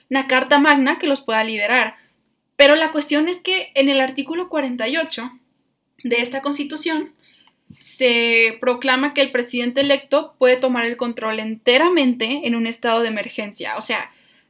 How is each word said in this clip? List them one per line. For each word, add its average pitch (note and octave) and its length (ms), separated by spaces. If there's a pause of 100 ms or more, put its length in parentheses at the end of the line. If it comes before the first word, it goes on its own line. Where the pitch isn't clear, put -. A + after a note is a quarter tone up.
una C4 180
carta C4 320
magna D4 400
que F4 80
los C#4 140
pueda A3 220
liderar. A3 520 (600)
Pero C#4+ 200
la D#4 160
cuestión D4+ 380
es F4+ 100
que F#4 360
en C#4 140
el C4+ 120
artículo C#4+ 480
cuarenta B3+ 380
y C#4 100
ocho B3+ 340 (720)
de A#3+ 180
esta B3+ 200
constitución D4 720 (640)
se A#3 840
proclama B3+ 540
que C#4+ 80
el C#4 100
presidente B3 500
electo C#4 580
puede B3+ 180
tomar B3 280
el A#3+ 120
control A3 420
enteramente B3 1080
en A#3 100
un A#3 100
estado A#3 360
de A#3 80
emergencia. G3+ 680
O A3+ 40
sea, - 300 (380)